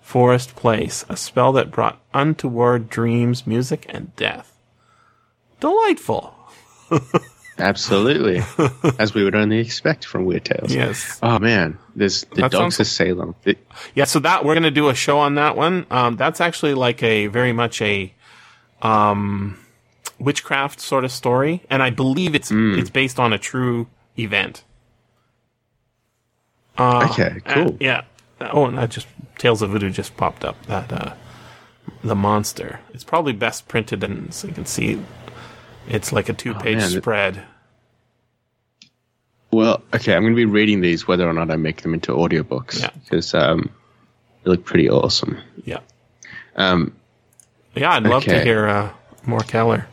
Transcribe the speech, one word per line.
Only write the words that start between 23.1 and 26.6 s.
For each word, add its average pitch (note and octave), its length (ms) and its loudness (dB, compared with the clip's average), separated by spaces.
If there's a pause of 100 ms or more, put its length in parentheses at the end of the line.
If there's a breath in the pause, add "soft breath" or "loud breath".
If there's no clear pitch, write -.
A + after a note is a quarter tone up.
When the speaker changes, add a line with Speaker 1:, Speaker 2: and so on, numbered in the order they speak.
Speaker 1:
on A#2+ 140 2
a G2+ 60 0
true A#2+ 480 -4 (320)
event. G2+ 440 -4 (2250)